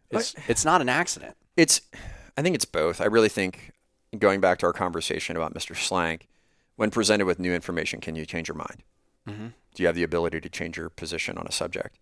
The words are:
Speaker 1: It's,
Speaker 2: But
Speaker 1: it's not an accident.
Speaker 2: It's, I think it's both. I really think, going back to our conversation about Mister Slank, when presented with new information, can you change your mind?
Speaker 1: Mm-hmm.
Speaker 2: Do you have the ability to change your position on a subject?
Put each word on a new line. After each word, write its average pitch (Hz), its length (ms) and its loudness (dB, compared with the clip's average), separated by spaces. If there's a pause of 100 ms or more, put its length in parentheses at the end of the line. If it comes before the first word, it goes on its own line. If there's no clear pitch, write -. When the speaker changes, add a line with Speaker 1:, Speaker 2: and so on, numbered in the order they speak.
(100)
Speaker 1:
It's, 113 220 -2
Speaker 2:
But - 160 -16
Speaker 1:
it's - 160 0
not 160 160 6
an 127 80 0
accident. 135 480 -2 (220)
Speaker 2:
It's, - 240 6 (560)
I 139 40 0
think 175 120 2
it's - 100 -2
both. 85 380 0
I - 20 4
really 110 240 8
think, - 440 -4 (460)
going 98 220 4
back 92 200 6
to 90 60 4
our 87 60 4
conversation 85 640 -4
about 80 160 -4
Mister 80 220 -10
Slank, 82 520 -2 (500)
when 107 140 0
presented 101 360 2
with 87 120 2
new 90 140 -2
information, 85 480 -4
can 80 160 -10
you 78 80 -8
change 82 240 -8
your 78 80 -8
mind? - 260 -12 (460)
Speaker 1:
Mm-hmm. 107 200 -12 (260)
Speaker 2:
Do - 80 -8
you 87 40 6
have 85 80 4
the 85 100 -2
ability 82 360 -2
to 78 80 -12
change 82 300 -10
your 82 100 -10
position 85 480 -8
on 85 100 -4
a - 60 -6
subject? - 500 -6